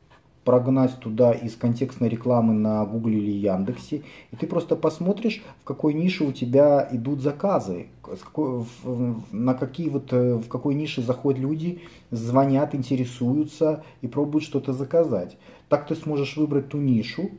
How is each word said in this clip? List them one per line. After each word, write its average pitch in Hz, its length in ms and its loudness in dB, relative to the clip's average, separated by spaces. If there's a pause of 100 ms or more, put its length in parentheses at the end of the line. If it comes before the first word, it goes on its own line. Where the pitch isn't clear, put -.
(440)
прогнать 127 560 4
туда 113 340 4
из 117 220 -4
контекстной 120 540 0
рекламы 117 440 2
на 107 320 2
Гугле 110 340 0
или 104 120 -2
Яндексе, 101 720 -2 (300)
и - 40 -14
ты 160 120 -4
просто 165 280 -2
посмотришь, - 680 0 (180)
в - 40 -20
какой 147 280 0
нише 175 300 0
у 139 80 0
тебя 135 600 4
идут 127 300 -2
заказы, 143 640 -2 (160)
с - 160 -12
какой, 127 440 -4
в, 113 40 -10 (160)
в, 120 500 -4
на 123 200 2
какие 151 360 -4
вот, 139 220 -4
э, 123 240 4
в 113 120 -4
какой 139 260 -2
нише 143 300 -4
заходят 127 360 0
люди, 156 420 -4 (280)
звонят, 135 640 2
интересуются 139 1080 0 (180)
и 123 60 -4
пробуют 147 360 -2
что-то 139 300 -4
заказать. 131 640 0 (320)
Так 143 180 2
ты 165 80 -2
сможешь 147 400 -2
выбрать 143 340 0
ту 147 100 -4
нишу, 135 600 0